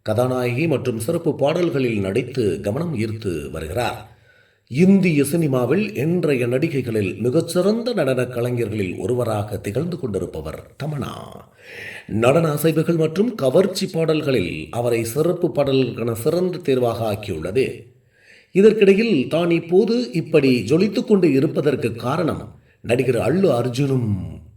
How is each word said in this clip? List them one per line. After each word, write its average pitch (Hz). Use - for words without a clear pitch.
கதாநாயகி 123
மற்றும் 123
சிறப்பு 165
பாடல்களில் 139
நடித்து 98
கவனம் 123
ஈர்த்து 101
வருகிறார். 80
இந்திய 170
சினிமாவில் 151
இன்றைய 151
நடிகைகளில் 123
மிகச்சிறந்த 185
நடன 131
கலைஞர்களில் 117
ஒருவராக 113
திகழ்ந்து 147
கொண்டிருப்பவர் 85
தமன்னா. 143
நடன 143
அசைவுகள் 160
மற்றும் 175
கவர்ச்சி 170
பாடல்களில் 135
அவரை 120
சிறப்பு 156
பாடல்களுக்கான 123
சிறந்த 165
தேர்வாக 117
ஆக்கியுள்ளது. 98
இதற்கிடையில் 196
தான் 170
இப்போது 208
இப்படி 131
ஜொலித்துக் 190
கொண்டு 180
இருப்பதற்கு 135
காரணம் 131
நடிகர் 120
அல்லு 139
அர்ஜுனும் 123